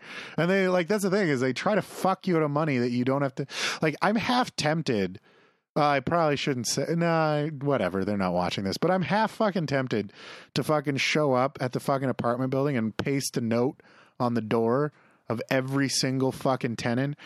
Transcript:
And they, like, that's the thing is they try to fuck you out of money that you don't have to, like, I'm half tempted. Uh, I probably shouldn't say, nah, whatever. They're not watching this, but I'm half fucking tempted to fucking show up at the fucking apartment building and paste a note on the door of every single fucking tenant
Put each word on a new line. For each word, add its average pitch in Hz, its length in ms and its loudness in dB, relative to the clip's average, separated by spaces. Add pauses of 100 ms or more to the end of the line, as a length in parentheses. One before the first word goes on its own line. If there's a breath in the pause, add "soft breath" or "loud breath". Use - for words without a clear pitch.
(380 loud breath)
And 165 120 2
they, 190 200 2
like, 180 180 2
that's 196 160 0
the 202 60 0
thing 190 180 2
is 135 140 2
they 131 100 2
try 190 240 0
to 180 60 2
fuck - 440 -2
you 175 120 2
out 156 60 4
of 147 80 0
money 147 260 0
that 123 140 2
you 123 120 0
don't 135 180 0
have 139 140 -2
to, 139 120 -6 (340 loud breath)
like, 156 200 0
I'm 202 140 2
half 247 400 0
tempted. 131 640 0 (560 soft breath)
Uh, 151 120 4
I 143 120 4
probably 156 380 2
shouldn't 123 300 -2
say, - 180 -2 (100)
nah, 160 520 2
whatever. 123 580 0
They're 104 100 0
not 92 180 2
watching 87 300 -2
this, 95 140 -2
but 165 140 2
I'm 185 100 2
half 202 300 0
fucking 190 360 -2
tempted 127 460 -2 (400 loud breath)
to 143 100 0
fucking 147 340 0
show 147 360 2
up 127 260 2
at 127 140 -2
the 135 80 -2
fucking 135 280 0
apartment 123 420 -2
building 139 260 0
and 110 180 -2
paste 139 400 -2
a 131 60 -2
note 117 400 0 (400 loud breath)
on 120 140 0
the 113 60 0
door 117 520 0 (360 soft breath)
of 120 200 -4
every 135 380 0
single 131 460 0
fucking 127 420 -2
tenant 131 400 -2 (100)